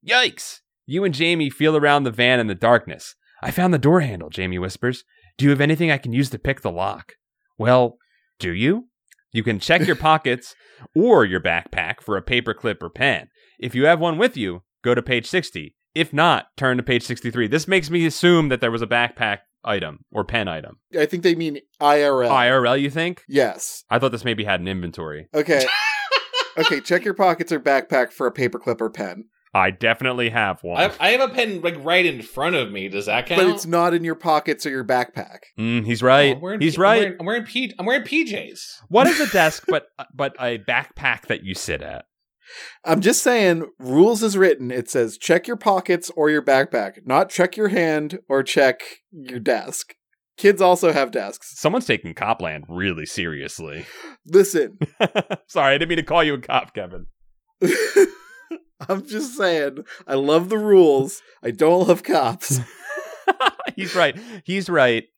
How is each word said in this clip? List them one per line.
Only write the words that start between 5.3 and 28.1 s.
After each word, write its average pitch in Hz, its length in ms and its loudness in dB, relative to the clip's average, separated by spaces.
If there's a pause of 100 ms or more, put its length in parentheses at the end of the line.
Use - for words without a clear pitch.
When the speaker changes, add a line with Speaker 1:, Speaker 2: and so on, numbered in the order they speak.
Speaker 1:
"Do 135 80 -2
you 143 60 6
have 139 100 2
anything 156 300 0
I 139 80 0
can 123 140 -8
use 131 180 -2
to - 80 -12
pick 135 220 -4
the 101 120 -6
lock?" 92 420 -8 (440)
Well, 120 400 2 (400)
do 90 140 -6
you? 151 360 0 (440)
You 110 100 -2
can 107 180 -2
check 165 260 2
your 165 100 0
Speaker 2:
<laughs> - 0 -
Speaker 1:
pockets 151 580 0 (400)
or 185 300 6
your 92 160 -2
backpack 85 600 -4
for 104 160 -6
a 92 60 -6
paperclip 117 600 -4
or 85 80 -10
pen. 123 380 -4 (300)
If 120 160 -10
you 127 120 2
have 165 140 4
one 160 180 -2
with 247 180 0
you, 92 260 -6 (220)
go 120 100 4
to 120 80 -2
page 120 240 -2
sixty. - 480 -6 (200)
If 160 180 -2
not, 151 340 2 (100)
turn 127 220 0
to 123 40 -4
page 120 200 0
sixty-three. 120 460 -4
This 151 200 -2
makes 180 220 0
me 170 160 0
assume 165 440 4
that 127 100 -2
there 120 100 0
was 113 120 -4
a 113 40 -4
backpack 117 520 -2 (260)
item 85 360 -6 (100)
or 104 140 -4
pen 107 240 -4
item. 80 320 -12 (180)
Speaker 2:
I 151 80 2
think 175 160 -6
they 175 140 2
mean 156 220 -6 (220)
I 147 220 4
R 135 220 2
L. 120 80 2
Speaker 1:
I 123 180 4
R 127 160 4
L, 123 100 2
you 139 140 -2
think? 165 380 -6
Speaker 2:
Yes. 120 600 -2
Speaker 1:
I 120 120 2
thought 135 100 0
this 113 140 -10
maybe 113 200 -4
had 98 160 0
an 87 80 -8
inventory. 82 640 -10
Speaker 2:
Okay. 147 380 2
Speaker 3:
<laughs> 784 60 -2 (840)
Speaker 2:
Okay, 160 220 0
check 175 220 -2
your 202 120 -4
pockets 170 360 0
or 160 80 -2
backpack 131 540 0